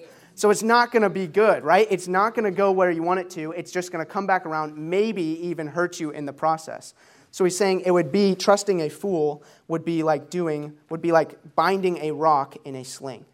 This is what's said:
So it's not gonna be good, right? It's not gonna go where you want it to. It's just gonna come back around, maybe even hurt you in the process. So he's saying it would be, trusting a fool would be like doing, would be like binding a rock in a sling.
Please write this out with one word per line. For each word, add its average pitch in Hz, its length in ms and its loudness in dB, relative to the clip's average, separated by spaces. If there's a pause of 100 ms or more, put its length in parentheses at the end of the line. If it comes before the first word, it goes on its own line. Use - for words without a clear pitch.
(360)
So 208 140 2
it's 196 140 2
not 233 280 4
gonna 208 200 2
be 185 160 -4
good, 175 360 4
right? 180 280 6
It's 180 160 -2
not 196 260 2
gonna 220 160 0
go 196 220 2
where 185 180 4
you 165 140 -2
want 180 160 0
it 180 120 -10
to. 156 200 -8
It's 170 200 -10
just 180 200 -6
gonna 160 120 -6
come 196 220 -6
back 185 220 0
around, 156 280 -4
maybe 185 460 -2
even 160 460 -6
hurt 175 320 -4
you 160 100 -6
in 147 160 -10
the 139 80 -10
process. 156 640 -4 (340)
So - 140 -2
he's 180 120 2
saying 190 260 2
it 180 100 0
would 170 200 2
be, 196 220 4
trusting 202 480 2
a 151 80 -2
fool 151 540 -2 (240)
would 160 180 -4
be 165 160 -2
like 151 300 0
doing, 151 440 -4 (140)
would 160 140 -8
be 170 80 0
like 151 440 0
binding 180 420 2
a 151 160 -4
rock 143 520 2
in 139 100 -12
a 131 80 -10
sling. 127 500 -14